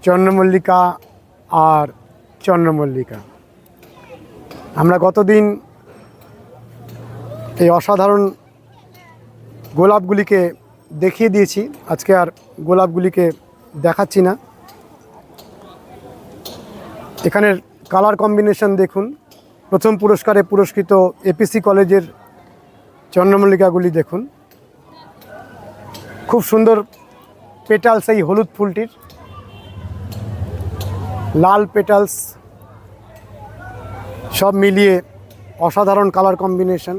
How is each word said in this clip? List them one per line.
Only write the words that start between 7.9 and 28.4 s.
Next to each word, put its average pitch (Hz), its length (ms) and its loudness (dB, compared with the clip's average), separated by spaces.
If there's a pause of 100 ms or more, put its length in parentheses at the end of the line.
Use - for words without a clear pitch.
গোলাপগুলিকে 196 640 2 (600)
দেখিয়ে 190 320 0
দিয়েছি, 196 260 2 (320)
আজকে 160 280 -2
আর 165 80 0 (400)
গোলাপগুলিকে 180 560 0 (600)
দেখাচ্ছি 190 420 0
না। 185 60 0 (3000)
এখানের 208 280 2 (360)
কালার 196 300 2
কম্বিনেশন 208 480 0 (120)
দেখুন, 196 220 -4 (680)
প্রথম 202 220 2 (100)
পুরস্কারে 208 380 2 (100)
পুরস্কৃত 196 420 0 (380)
এপিসি 196 360 -2
কলেজের 196 380 4 (1120)
চন্দ্রমল্লিকাগুলি 185 840 2
দেখুন, 170 220 -4 (2000)
খুব 240 120 0 (100)
সুন্দর 220 260 4 (920)
পেটালস 220 460 2
এই 214 160 2
হলুদ 202 280 0